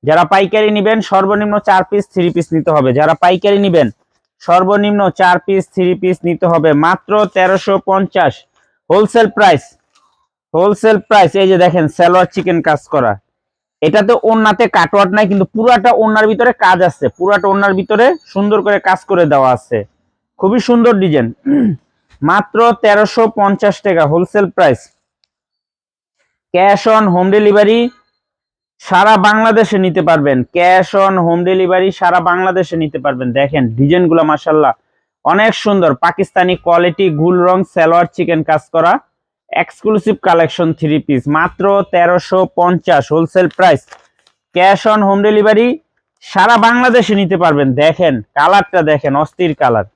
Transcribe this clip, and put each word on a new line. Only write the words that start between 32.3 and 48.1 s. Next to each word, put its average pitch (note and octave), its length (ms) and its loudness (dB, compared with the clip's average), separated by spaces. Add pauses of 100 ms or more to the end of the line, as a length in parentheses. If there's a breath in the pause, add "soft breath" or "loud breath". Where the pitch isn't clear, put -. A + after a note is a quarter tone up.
নিতে D3+ 220 -4
পারবেন। B2+ 340 -6
দেখেন C#3 300 -2 (140)
ডিজাইনগুলো, E3 480 0
মাশাআল্লাহ, D3+ 480 0 (520)
অনেক G#3 300 0
সুন্দর। F#3+ 400 0
পাকিস্তানি F3+ 600 -2
কোয়ালিটি, F3 540 0
গুল D#3+ 300 0
রং, F3+ 240 2
সালোয়ার E3+ 480 0
চিকেন E3+ 320 -4
কাজ D#3 240 -2
করা, E3 240 0 (580)
এক্সক্লুসিভ G#3 720 -4
কালেকশন E3 500 0
থ্রি D#3 280 -4
পিস, C3 280 -4
মাত্র D#3+ 360 -4 (260)
তেরোশো F3+ 500 0 (160)
পঞ্চাশ F3 540 0
হোলসেল E3 380 0
প্রাইস। E3 340 0 (720)
cash F#3 320 2
on G#3+ 160 0
home G3 200 0
delivery, G#3+ 460 2 (560)
সারা G#3 340 0
বাংলাদেশে A#3 560 2
নিতে F#3+ 220 -2
পারবেন। D3+ 380 0
দেখেন D#3 400 0 (200)